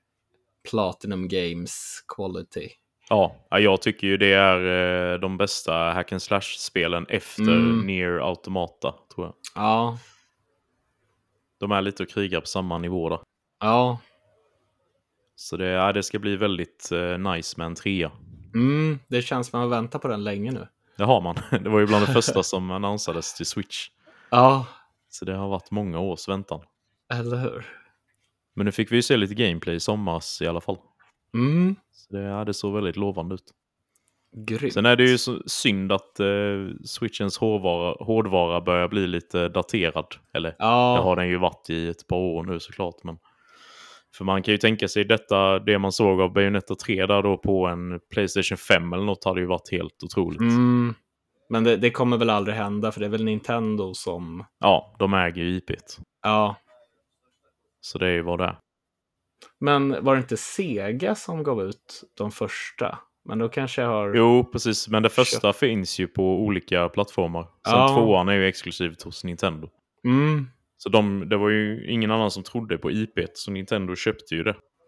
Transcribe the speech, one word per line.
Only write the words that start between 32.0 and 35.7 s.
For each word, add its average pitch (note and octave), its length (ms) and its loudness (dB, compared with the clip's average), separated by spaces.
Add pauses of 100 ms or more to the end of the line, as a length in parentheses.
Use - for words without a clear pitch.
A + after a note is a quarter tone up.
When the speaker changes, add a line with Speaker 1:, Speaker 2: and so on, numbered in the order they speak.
Speaker 2:
det, G2 60 -6
ja, G2+ 220 -6
det G#2 100 -4
såg G2+ 200 -4
väldigt F#2+ 220 -2
lovande F#2+ 380 -4
ut. F#2 100 -14 (920)
Speaker 1:
Grymt. A2+ 380 -6
Speaker 2:
Sen G#2 120 2
är A#2+ 100 8
det B2+ 80 6
ju B2+ 140 6
så B2 280 -4
synd G2 460 0